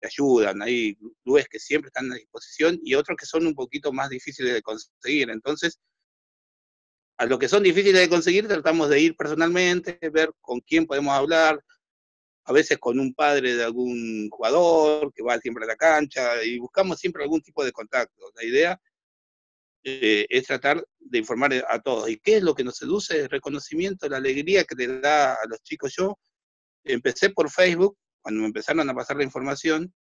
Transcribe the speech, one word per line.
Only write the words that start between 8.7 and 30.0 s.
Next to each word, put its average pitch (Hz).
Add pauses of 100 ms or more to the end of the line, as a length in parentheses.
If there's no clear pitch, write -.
de 147
ir 160
personalmente, 175 (120)
ver 156 (100)
con 123
quién 160
podemos 143
hablar, 156 (840)
a -
veces 147
con 123
un 135
padre 135
de 117
algún 117
jugador 151
que -
va 120
siempre 117
a 110
la 110
cancha, 143
y 120
buscamos 170
siempre 160
algún 151
tipo -
de 127
contacto. 113
La 117
idea, 160 (1040)
eh, 113
es 123
tratar 143 (120)
de 123
informar 120 (160)
a 117
todos. 113
¿Y 113
qué 214
es 208
lo 160
que 131
nos 123
seduce? 170
El 135
reconocimiento, 151
la 139
alegría 147
que -
le 127
da 143
a 113
los 113
chicos. 143
Yo 196 (680)
empecé 135
por 156
Facebook, 180 (220)
cuando 110
me 110
empezaron 143
a 131
pasar 127
la 143
información 143